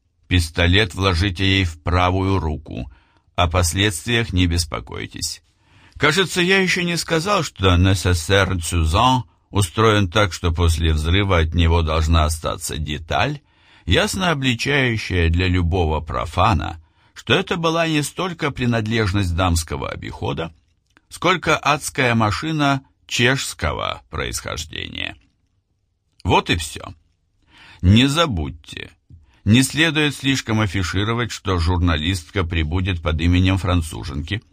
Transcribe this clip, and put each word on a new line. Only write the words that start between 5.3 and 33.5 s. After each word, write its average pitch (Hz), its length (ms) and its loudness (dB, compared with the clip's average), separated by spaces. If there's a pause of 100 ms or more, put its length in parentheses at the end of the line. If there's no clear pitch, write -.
Кажется, 175 460 0
я 190 160 2
еще 185 240 0
не 175 160 -4
сказал, 165 440 -2
что - 280 0
Н 87 160 4
С 95 180 0
С 90 240 0
Р 95 320 2
Цюзан 95 640 2 (260)
устроен 104 600 2
так, 104 220 2
что 85 200 -2
после 82 400 2
взрыва 87 460 2
от 80 160 0
него 85 280 4
должна 78 420 2
остаться 73 520 -4
деталь, 76 640 -4 (460)
ясно 185 440 0
обличающая 127 1000 0
для 90 180 2
любого 85 520 0
профана, 71 800 -2 (320)
что - 200 -2
это 185 220 0
была 165 320 0
не 151 140 0
столько 165 480 -4
принадлежность 107 840 0
дамского 82 540 0
обихода, 139 640 -8 (560)
сколько 170 480 0
адская 139 580 0
машина 139 680 0 (240)
чешского 73 1040 -2
происхождения. 50 1080 -8 (1080)
Вот - 260 2
и 120 60 4
все. - 360 -10 (880)
Не 110 260 6
забудьте, 139 840 -4 (540)
не 117 180 6
следует 147 520 2
слишком 131 460 -2
афишировать, 104 680 -2
что 92 280 -2
журналистка 87 840 0
прибудет 82 560 -2
под 78 200 -2
именем 90 360 4